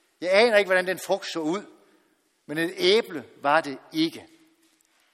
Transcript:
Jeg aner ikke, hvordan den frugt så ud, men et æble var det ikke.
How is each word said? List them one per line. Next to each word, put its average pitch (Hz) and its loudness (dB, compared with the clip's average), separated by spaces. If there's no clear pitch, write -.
Jeg 180 -4
aner 220 6
ikke, 202 2
hvordan 185 2
den 185 -4
frugt 190 -4
så - -6
ud, 165 -4
men 147 -8
et 170 -4
æble 180 0
var 147 2
det 143 -6
ikke. 156 -4